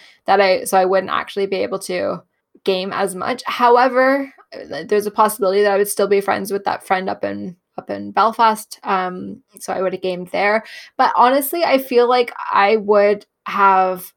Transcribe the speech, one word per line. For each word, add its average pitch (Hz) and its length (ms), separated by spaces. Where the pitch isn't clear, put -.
that 196 140
I, 190 240
so 190 140
I 185 60
wouldn't 190 280
actually - 340
be 196 100
able 196 240
to 180 420
game 190 280
as 185 240
much. - 300
However, 262 840
th-, - 340
there's 208 200
a 208 40
possibility 202 520
that 202 100
I 196 40
would 202 120
still 202 180
be 202 140
friends 202 320
with 196 120
that - 220
friend 190 240
up 202 140
in, 202 320
up - 140
in 202 220
Belfast. 220 720
Um, 190 580
so - 140
I 185 100
would 185 100
have 185 100
gamed 180 260
there. 208 360
But 254 200
honestly, 277 480
I 262 140
feel 240 300
like 247 240
I 202 240
would 202 500
have, 185 720